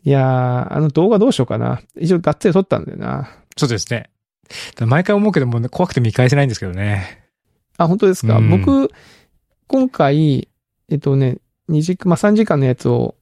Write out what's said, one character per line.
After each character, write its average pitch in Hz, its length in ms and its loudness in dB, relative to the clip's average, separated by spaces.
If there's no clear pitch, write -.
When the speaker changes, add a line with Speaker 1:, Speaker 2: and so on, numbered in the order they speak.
Speaker 1:
い 139 40 0
や 127 600 0
ー、 - 40 -10
あ - 60 -2
の 151 100 0
動 175 200 2
画 220 80 2
ど 220 100 4
う 269 40 2
し - 80 -2
よ 127 40 0
う - 40 0
か 110 100 -4
な。 120 240 -4
一 175 160 0
応 170 60 2
が 151 140 -2
っ - 40 -6
つ - 100 -2
り 165 60 2
撮 190 80 2
っ 190 40 -4
た 123 120 -2
ん 82 80 -8
だ - 60 -12
よ - 60 -14
な。 - 320 -8
Speaker 2:
そ 147 100 -2
う - 20 -2
で 110 100 -2
す - 120 -8
ね。 117 180 -8
だ - 60 -20
か - 260 -12
ら 113 60 0
毎 151 160 2
回 208 120 0
思 208 140 2
う - 20 0
け 160 80 2
ど 127 80 0
も 117 120 -2
う - 20 -2
ね、 123 80 -6
怖 180 180 -2
く - 60 -14
て 131 80 0
見 113 100 0
返 127 180 2
せ 143 60 2
な 143 80 2
い - 20 2
ん 127 40 -2
で 110 60 -4
す - 40 -12
け 101 60 -10
ど 90 80 -8
ね。 98 500 -6
Speaker 1:
あ、 165 100 0
本 180 120 0
当 208 80 4
で 185 80 2
す 113 120 -4
か？ 110 100 4
Speaker 2:
う 110 40 4
ん。 110 80 4
Speaker 1:
僕、 269 420 2
今 262 220 0
回、 143 600 0
え 151 60 -2
っ 143 40 -4
と 139 160 0
ね、 131 220 0
二 156 120 0
時 180 160 -2
間、 185 120 -2
ま 170 60 4
あ、 - 20 -10
三 208 180 2
時 220 100 2
間 156 140 0
の 135 60 2
や 127 100 2
つ - 140 -4
を 120 320 -2